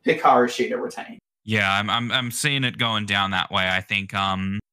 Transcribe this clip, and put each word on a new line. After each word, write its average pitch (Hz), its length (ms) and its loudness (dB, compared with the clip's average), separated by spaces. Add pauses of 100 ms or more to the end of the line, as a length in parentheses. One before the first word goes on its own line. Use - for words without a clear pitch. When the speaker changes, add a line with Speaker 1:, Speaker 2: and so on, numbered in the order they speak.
Speaker 1:
Hikaru 123 400 6
Shida 120 340 -2
retained.'" - 380 -10 (280)
Speaker 2:
Yeah, 104 280 2
I'm, 104 160 0
I'm, 117 220 -2
I'm 123 180 0
seeing 139 340 -2
it 123 140 -2
going 110 300 -2
down 101 240 2
that 92 180 -2
way. 92 180 0
I 92 140 0
think, 98 320 -6
um, 98 460 -2 (140)